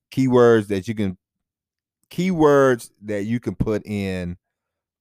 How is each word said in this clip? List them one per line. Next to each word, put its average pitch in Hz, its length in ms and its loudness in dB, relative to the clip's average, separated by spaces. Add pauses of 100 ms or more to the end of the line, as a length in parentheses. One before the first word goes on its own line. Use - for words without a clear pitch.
(100)
keywords 120 580 4
that 98 180 -4
you 117 80 -8
can, 98 220 -6 (920)
keywords 143 800 2 (120)
that 104 220 -8
you 117 160 -4
can 101 140 -6
put 104 320 -4
in 95 500 -6 (640)